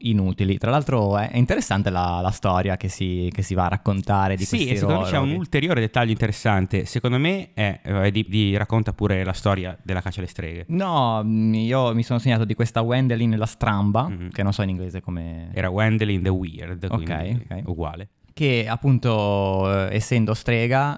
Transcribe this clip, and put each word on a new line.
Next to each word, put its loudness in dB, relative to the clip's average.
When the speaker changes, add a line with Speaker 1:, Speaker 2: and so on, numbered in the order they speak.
Speaker 1:
inutili. 2
Tra 0
l'altro 2
è, -2
è -2
interessante 2
la, 0
la 0
storia 0
che -6
si, -2
che -2
si -4
va 2
a 0
raccontare 0
di -2
Speaker 2:
Sì, -2
Speaker 1:
questi 0
Speaker 2:
e 2
secondo 2
me -2
c'è 0
un 2
Speaker 1:
roghi. -2
Speaker 2:
ulteriore 0
dettaglio 0
interessante. 0
Secondo 0
me -2
è, -2
è 0
di, 0
di, 2
racconta 0
pure 0
la -2
storia -2
della -2
caccia -6
alle -6
streghe. -10
Speaker 1:
No, 0
mm, 2
io 2
mi 2
sono 0
segnato 2
di -2
questa 0
Wendelin 2
la 0
stramba, 2
Speaker 2:
Mhm. -8
Speaker 1:
che -4
non 2
so 0
in 0
inglese -6
come -8
Speaker 2:
Era -2
Wendelin 2
the 0
Weird, -4
Speaker 1:
Ok, -4
Speaker 2:
quindi -4
Speaker 1:
ok. -8
Speaker 2:
uguale. -8
Speaker 1:
Che 2
appunto, 2
eh, -2
essendo 0
strega, 0